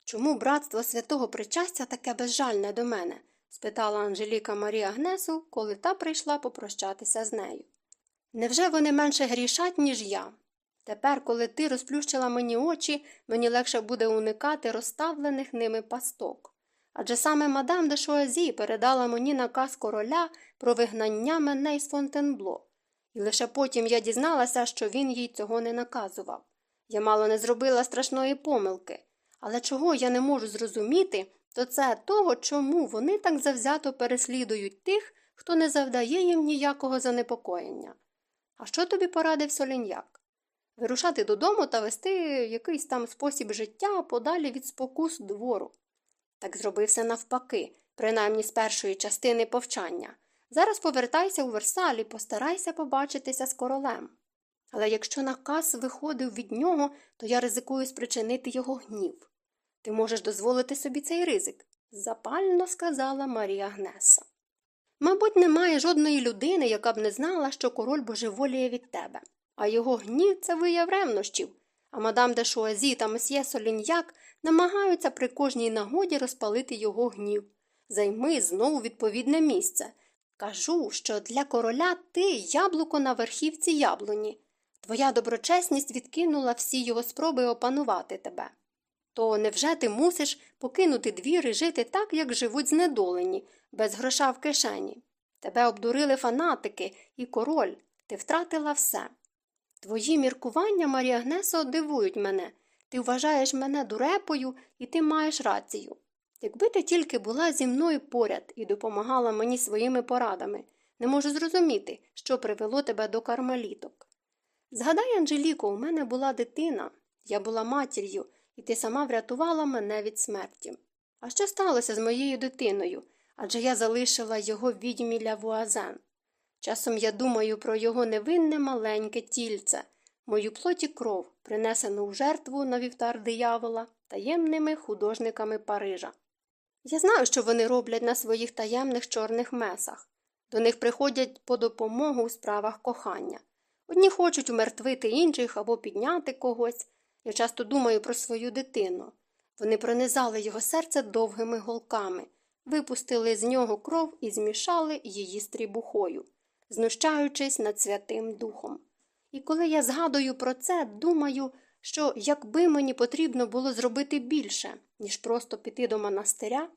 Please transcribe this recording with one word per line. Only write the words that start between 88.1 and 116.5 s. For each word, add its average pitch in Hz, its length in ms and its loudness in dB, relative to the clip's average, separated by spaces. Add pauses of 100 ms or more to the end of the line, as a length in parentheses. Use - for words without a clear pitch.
тебе. - 320 -10 (640)
То 220 260 2
невже 214 360 2
ти 262 140 0
мусиш 285 520 2 (180)
покинути 262 540 2
двір 285 340 0
і 226 80 0
жити 320 300 0
так, 403 300 -2
як 285 200 0
живуть 247 340 -2
знедолені, 196 760 2 (280)
без 214 220 0
гроша 254 360 2
в 254 100 -6
кишені? 247 640 -2 (380)
Тебе 240 260 2
обдурили 240 500 2
фанатики 262 800 -2 (200)
і 247 100 -8
король. 262 480 0 (320)
Ти 202 100 -10
втратила 320 560 -2
все. - 360 -2 (720)
Твої 226 380 0
міркування, 302 680 2
Марія 254 300 2
Агнесо, 311 480 0
дивують 277 520 0
мене. 196 340 -2 (380)
Ти 254 120 -4
вважаєш 269 540 2
мене 277 300 0
дурепою, 262 720 -2 (240)
і 247 80 -10
ти 320 160 0
маєш 311 380 2
рацію. 202 560 -4 (440)
Якби 302 280 2
ти 403 140 2
тільки 330 360 2
була 262 340 0
зі 269 140 0
мною 285 340 2
поряд - 560 0
і 220 100 -8
допомагала 220 680 0
мені 233 260 0
своїми 240 440 0
порадами, 208 640 -2 (340)
не 240 80 -2
можу 285 240 4
зрозуміти, 320 680 2 (160)
що - 240 -2
привело 220 440 -2
тебе 214 260 -2
до 226 120 -2
кармеліток. 247 840 -6 (640)
Згадай, 330 480 2
Анжеліко, 294 520 0
у 202 60 -4
мене 302 280 -2
була 254 280 -2
дитина, 262 580 -4 (340)